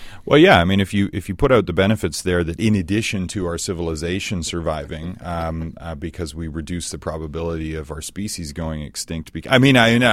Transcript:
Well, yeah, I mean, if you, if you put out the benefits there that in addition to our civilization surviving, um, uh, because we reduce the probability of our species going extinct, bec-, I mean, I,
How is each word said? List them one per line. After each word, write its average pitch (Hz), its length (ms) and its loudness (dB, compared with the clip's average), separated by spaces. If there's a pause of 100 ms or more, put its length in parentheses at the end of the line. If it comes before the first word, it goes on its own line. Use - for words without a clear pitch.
(260)
Well, - 120 6
yeah, 160 220 10
I 85 40 6
mean, 98 180 4
if 95 120 -2
you, 98 180 2
if 104 180 -6
you 92 60 -6
put 135 180 4
out 104 140 6
the 90 60 -2
benefits 95 480 2
there 87 220 2
that 80 160 -6
in 107 160 2
addition 98 540 -2
to 95 160 -4
our 85 120 -4
civilization 85 880 -4
surviving, 78 800 -6
um, 82 580 -6
uh, 82 160 -10
because 78 400 -8
we 80 140 -8
reduce 82 400 -8
the - 80 -10
probability 80 760 -6
of 76 160 -10
our 78 100 -12
species 90 500 -10
going 80 300 -6
extinct, 78 500 -10
bec-, - 180 -10
I 131 80 4
mean, 131 200 6
I, 117 180 6 (180)